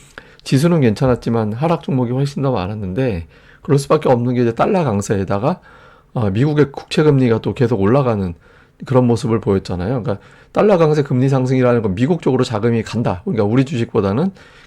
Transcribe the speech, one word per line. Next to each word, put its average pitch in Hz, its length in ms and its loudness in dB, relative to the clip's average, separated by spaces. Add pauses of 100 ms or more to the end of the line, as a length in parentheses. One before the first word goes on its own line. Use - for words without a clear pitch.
(440)
지수는 165 380 2
괜찮았지만 117 720 0
하락 160 300 -2
종목이 127 280 -2
훨씬 139 320 -4
더 135 80 0
많았는데, 101 760 -4 (340)
그럴 143 180 0
수밖에 151 300 0
없는 123 240 2
게 123 80 0
이제 117 120 2
달러 190 300 0
강세에다가, 101 760 -2 (520)
어, 107 160 0
미국의 139 440 2
국채 - 280 -2
금리가 131 380 2
또 104 140 -4
계속 117 260 0
올라가는 104 540 0 (520)
그런 127 220 2
모습을 113 320 0
보였잖아요. 98 640 -2
그러니까 98 200 -6 (280)
달러 196 260 4
강세, 156 240 4
금리 135 280 0
상승이라는 127 520 2
건 98 140 -2
미국 147 260 0
쪽으로 127 220 2
자금이 117 400 0
간다. 110 400 -4
그러니까 110 220 -2
우리 123 180 2
주식보다는, 117 680 -2 (360)